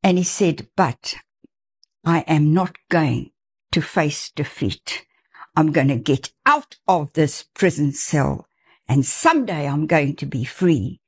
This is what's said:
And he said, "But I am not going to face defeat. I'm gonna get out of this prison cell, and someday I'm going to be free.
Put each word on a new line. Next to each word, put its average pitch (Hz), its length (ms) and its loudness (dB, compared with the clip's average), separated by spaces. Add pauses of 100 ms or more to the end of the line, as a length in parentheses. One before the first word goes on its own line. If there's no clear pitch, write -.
And 185 140 4
he 180 60 0
said, - 520 -2
"But - 400 -2 (880)
I 165 160 2
am 151 340 2
not 180 220 0 (120)
going 139 440 0 (400)
to 160 100 0
face - 480 -4
defeat. - 760 -6 (520)
I'm 156 160 4
gonna 139 240 2
get 135 360 -2 (140)
out 294 400 0
of 165 260 0
this 156 300 0
prison 147 500 0
cell, 139 540 -2 (400)
and 131 180 2
someday 220 640 0
I'm 147 180 -2
going 151 300 2
to 139 100 -10
be 131 180 -6
free. 156 640 0